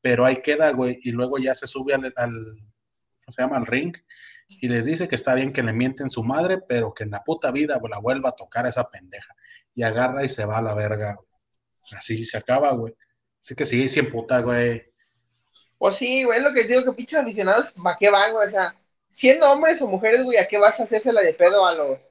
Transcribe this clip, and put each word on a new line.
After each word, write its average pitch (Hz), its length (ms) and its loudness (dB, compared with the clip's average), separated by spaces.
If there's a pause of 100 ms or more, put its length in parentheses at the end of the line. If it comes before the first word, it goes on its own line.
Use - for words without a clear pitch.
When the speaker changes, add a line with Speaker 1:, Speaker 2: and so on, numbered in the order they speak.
Speaker 1:
pero 123 240 2
ahí 131 160 2
queda, 151 300 2
güey, 123 320 -2
y 120 80 -4
luego 127 260 -4
ya 131 160 -2
se 135 140 -6
sube 135 260 -4
al, 131 220 -4
al, 120 160 -4
¿cómo - 1000 -20
se 127 100 -8
llama? 135 160 -2
Al 117 100 -4
ring, 160 280 -4 (520)
y - 200 -10
les 117 180 -2
dice 165 220 -4
que 135 80 -4
está 127 200 -2
bien 135 180 -2
que 127 100 -2
le 113 100 -2
mienten 131 360 -4
su 113 140 -6
madre, 170 340 0 (100)
pero 117 260 -2
que 113 100 -12
en 104 80 -8
la 104 120 -8
puta 151 280 -4
vida 143 280 -2 (100)
la 104 100 -10
vuelva 131 300 -2
a 120 60 -6
tocar - 300 -6
a 123 40 0
esa 120 200 -4
pendeja. 95 440 -20 (400)
Y 120 100 -6
agarra 127 400 -2
y 127 60 -4
se 104 160 -6
va 107 120 -4
a 113 40 -2
la 107 120 -4
verga, 104 420 -4
güey. - 120 -20 (680)
Así 113 280 -6
se 113 120 -10
acaba, 139 360 0
güey. 113 200 -6 (460)
Así - 160 -16
que 147 100 -4
sí, 127 240 0
sí 139 100 2
emputa, 123 420 -2
güey. 120 420 0 (960)
Speaker 2:
Pues 190 200 0
sí, 262 260 -2
güey, 240 180 2
lo 285 120 0
que 240 100 4
digo, 247 200 2
que 254 100 -2
pinches 269 260 -4
aficionados, 214 520 0 (120)
¿pa' 175 140 0
qué 202 120 4
van, 202 240 4
güey? 208 140 2
O 202 40 -8
sea, 190 240 -2 (340)
siendo 277 420 6
hombres 320 300 4
o 240 60 -2
mujeres, 220 360 2
güey, 247 140 2
¿a 180 100 4
qué 208 100 -2
vas 208 220 6
a 233 40 -4
hacérsela 220 380 2
de 160 120 2
pedo 185 320 6
a 170 80 2
los 139 260 -4 (120)